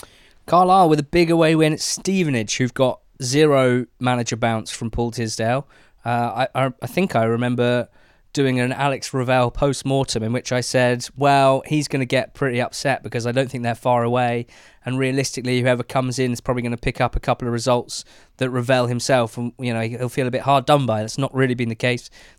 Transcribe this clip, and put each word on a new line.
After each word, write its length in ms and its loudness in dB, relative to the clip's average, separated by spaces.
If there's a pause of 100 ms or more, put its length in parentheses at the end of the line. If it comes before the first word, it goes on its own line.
(460)
Carlisle 420 6
with 100 4
a 60 -2
big 260 2
away 240 4
win 200 4
at 60 -8
Stevenage, 760 -2
who've 180 -2
got 260 0 (220)
zero 640 4 (120)
manager 380 -2
bounce 340 -2
from 200 -8
Paul 200 -2
Tisdale. 580 -2 (360)
Uh, 500 -2
I, 120 0
I, 60 -4 (100)
I 40 -8
think 280 -2
I 100 4
remember 640 0 (440)
doing 280 0
an 120 0
Alex 400 -4
Ravel 380 2
post-mortem 720 -2
in 100 -2
which 200 -4
I 80 0
said, 460 0 (100)
"Well, 500 4
he's 220 -2
gonna 160 -2
get 280 -2
pretty 280 -2
upset 420 -4
because 240 -6
I 60 -2
don't 180 0
think 140 -8
they're 100 -2
far 300 0
away, 420 0 (400)
and 120 -4
realistically, 600 -2
whoever 220 2
comes 360 -2
in 140 0
is 80 -6
probably 220 -4
gonna 140 -4
pick 240 -4
up 160 0
a 40 -2
couple 280 -2
of 40 -2
results 520 -2 (340)
that 120 -2
Ravel 360 2
himself, 500 0
and, 220 -6
you 160 -4
know, 60 -2
he'll 280 -6
feel 200 -2
a 20 -2
bit 120 -4
hard 220 2
done 220 2
by." 140 0
That's 180 -6
not 160 -4
really 200 2
been 160 -2
the 40 -4
case. 340 -2 (300)